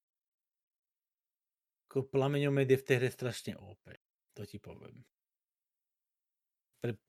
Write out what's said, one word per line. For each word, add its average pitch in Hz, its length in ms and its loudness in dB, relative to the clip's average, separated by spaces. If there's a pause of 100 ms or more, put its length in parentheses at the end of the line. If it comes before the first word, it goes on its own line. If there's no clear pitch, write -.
(1900)
Ko-, 135 160 -2
plameňomet 139 600 2
je 131 80 8
v 131 60 -10
té 135 120 4
hře 123 160 2
strašně - 460 -8
O 95 180 -18
P, - 180 -20 (400)
to 104 120 -10
ti - 140 -14
povím. - 440 -18 (1800)
Pre-, 117 120 -6 (120)